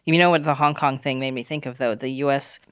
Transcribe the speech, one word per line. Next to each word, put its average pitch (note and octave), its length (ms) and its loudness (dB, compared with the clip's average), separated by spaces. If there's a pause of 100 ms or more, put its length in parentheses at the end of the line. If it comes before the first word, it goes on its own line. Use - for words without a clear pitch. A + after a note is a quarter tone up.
You D#3+ 140 4
know F3 120 6
what D#3+ 140 2
the D3+ 100 2
Hong D3 200 2
Kong C#3 240 0
thing C3+ 220 -4
made C3+ 120 -4
me B2 120 -8
think D3+ 200 -8
of, B2+ 140 -10
though? A#2+ 160 0
The C3 160 -6
U C3+ 200 -2
S - 300 -4 (120)